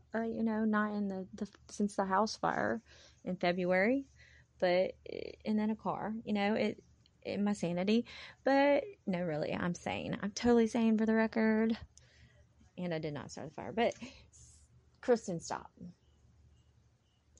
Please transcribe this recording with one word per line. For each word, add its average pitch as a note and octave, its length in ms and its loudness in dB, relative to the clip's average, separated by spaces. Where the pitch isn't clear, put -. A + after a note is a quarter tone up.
uh, A3+ 100 -4
you A3+ 200 -4
know, A3 220 0
not G#3+ 280 0
in G#3 140 -2
the, F#3+ 180 -6
the, G3+ 120 -6
since G#3 260 -2
the G3+ 80 2
house F#3+ 320 2
fire A3+ 460 0
in F3+ 140 -4
February, F#3 680 2
but, F#3 360 2
and G#3+ 120 0
then G#3+ 120 0
a A3 60 -2
car, G#3 380 -4
you G#3 80 -2
know, G#3 220 2
it, - 280 -2
in C#3+ 220 -2
my G#3 80 2
sanity. G3 520 0
But C#4 400 4
no, F3+ 180 -2
really, D#3 300 -2
I'm F3 200 -2
sane. - 480 -6
I'm G3+ 100 -4
totally A#3 360 4
sane, A3+ 300 2
for A3 80 2
the A3 100 2
record. A3 600 2
And F3+ 160 -4
I D#3+ 60 -2
did D#3 140 -6
not C3 180 -10
start - 180 -12
the - 60 -16
fire, - 160 -10
but A3 220 2
Kristen, A3+ 320 0
stop. - 320 -10